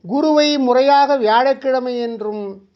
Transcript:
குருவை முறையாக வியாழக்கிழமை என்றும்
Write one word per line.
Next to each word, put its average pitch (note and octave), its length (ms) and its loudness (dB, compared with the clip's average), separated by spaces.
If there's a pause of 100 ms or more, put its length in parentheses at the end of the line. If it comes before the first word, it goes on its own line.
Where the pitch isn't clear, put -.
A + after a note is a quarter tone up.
குருவை D4+ 420 2 (100)
முறையாக C#4 580 2
வியாழக்கிழமை B3+ 840 0
என்றும் G#3+ 440 -8 (320)